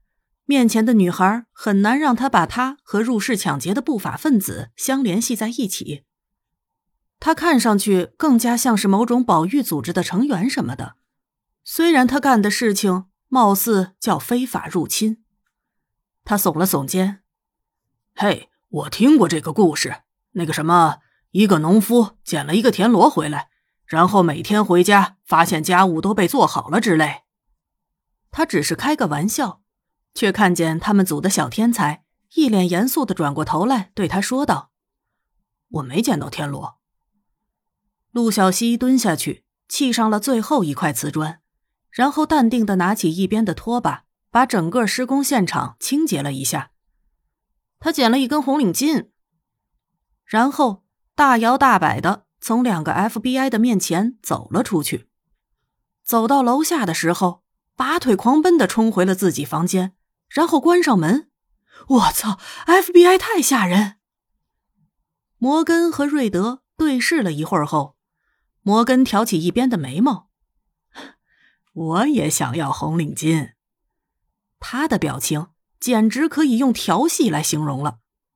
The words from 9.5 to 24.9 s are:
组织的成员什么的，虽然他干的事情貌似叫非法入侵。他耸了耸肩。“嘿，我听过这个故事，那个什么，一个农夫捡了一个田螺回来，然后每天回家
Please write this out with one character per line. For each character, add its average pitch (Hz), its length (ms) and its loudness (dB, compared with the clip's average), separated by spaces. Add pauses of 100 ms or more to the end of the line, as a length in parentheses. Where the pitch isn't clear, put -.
组 151 180 -4
织 165 120 -8
的 180 100 -2
成 190 240 -2
员 220 220 -2
什 214 160 -4
么 131 100 -6
的， - 220 -14 (680)
虽 330 260 0
然 262 160 4
他 262 120 0
干 262 240 4
的 208 80 2
事 208 240 0
情 190 320 -2 (220)
貌 226 260 4
似 196 460 0
叫 180 180 -2
非 247 280 -4
法 196 200 -8
入 160 220 -4
侵。 220 360 -4 (1000)
他 208 120 -2
耸 180 220 0
了 185 80 2
耸 143 200 -2
肩。 190 360 -4 (920)
“嘿， - 360 -4 (180)
我 147 220 -8
听 285 260 4
过 196 120 4
这 165 120 -2
个 160 120 -10
故 170 220 4
事， - 280 -6 (300)
那 170 120 -4
个 156 80 -4
什 147 120 -4
么， 165 340 4 (320)
一 202 160 4
个 190 140 4
农 175 200 4
夫 226 440 0
捡 143 200 -6
了 151 100 -4
一 214 60 2
个 226 100 4
田 214 200 0
螺 220 180 6
回 156 200 -2
来， 147 200 -8 (380)
然 165 200 2
后 196 160 4
每 165 200 -2
天 208 200 0
回 180 220 4
家 196 400 2